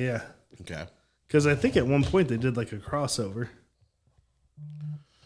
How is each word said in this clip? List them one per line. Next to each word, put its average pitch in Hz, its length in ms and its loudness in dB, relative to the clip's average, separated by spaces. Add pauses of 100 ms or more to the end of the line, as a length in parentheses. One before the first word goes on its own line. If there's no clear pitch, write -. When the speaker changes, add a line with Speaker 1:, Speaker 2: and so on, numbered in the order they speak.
Speaker 1:
yeah. 123 200 -2 (400)
Speaker 2:
Okay. 82 240 -10 (460)
Speaker 1:
'Cause 147 180 6
I 147 80 4
think 262 200 0
at 131 100 4
one 139 180 4
point 180 240 4
they 117 80 0
did, 120 220 0
like, 113 140 -4
a 107 40 -8
crossover. 117 720 -4 (1800)